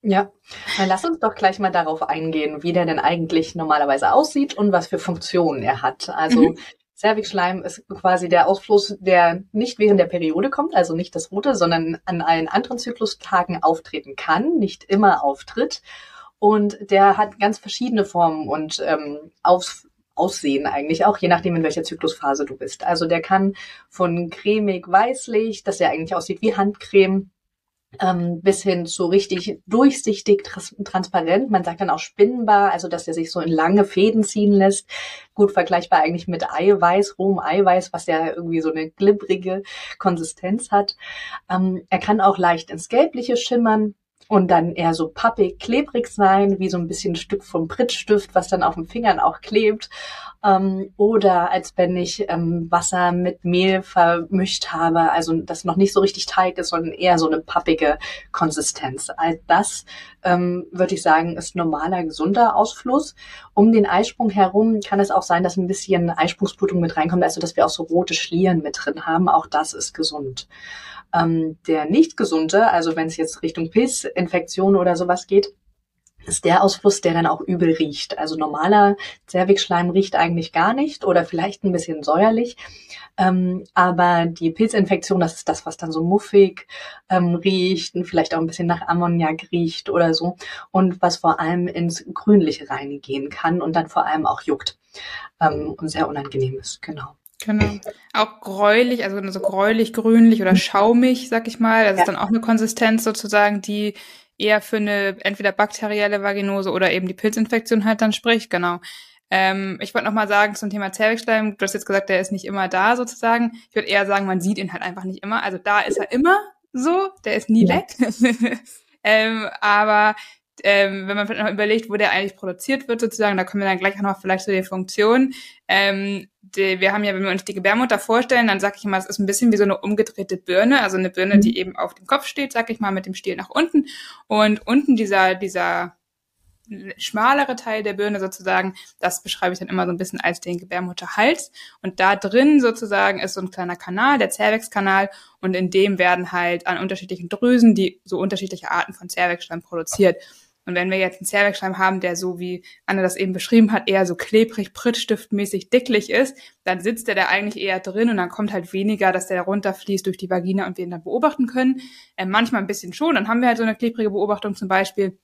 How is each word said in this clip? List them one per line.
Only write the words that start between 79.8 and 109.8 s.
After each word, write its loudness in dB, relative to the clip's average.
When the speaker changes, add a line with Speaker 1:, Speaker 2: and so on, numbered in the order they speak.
Speaker 1:
riecht 0
eigentlich -2
gar 2
nicht -4
oder 2
vielleicht -6
ein 2
bisschen -4
säuerlich. 2
Ähm, 0
aber 2
die -2
Pilzinfektion, 0
das -2
ist -6
das, -6
was -12
dann -8
so -2
muffig, 2
ähm, 2
riecht 0
und -2
vielleicht -2
auch -2
ein -2
bisschen -4
nach -2
Ammoniak -2
riecht -4
oder 2
so -4
und 2
was 2
vor 0
allem -2
ins -4
Grünliche 2
reingehen -8
kann -2
und -4
dann 0
vor 0
allem -2
auch -2
juckt, -6
ähm, -2
und -6
sehr -2
unangenehm -6
ist. -14
Genau. -14
Speaker 2:
Genau. 2
Auch -2
gräulich, 2
also -4
so -8
gräulich, 0
grünlich 6
oder 4
schaumig, 4
sag -2
ich -14
mal. 4
Das 4
Speaker 1:
Ja. 4
Speaker 2:
ist 4
dann -2
auch -4
eine 2
Konsistenz 0
sozusagen, 2
die -4
eher 2
für -4
eine -2
entweder -2
bakterielle -2
Vaginose -2
oder 0
eben -2
die -6
Pilzinfektion -2
halt 0
dann 2
spricht. -2
Genau. -2
Ähm, 0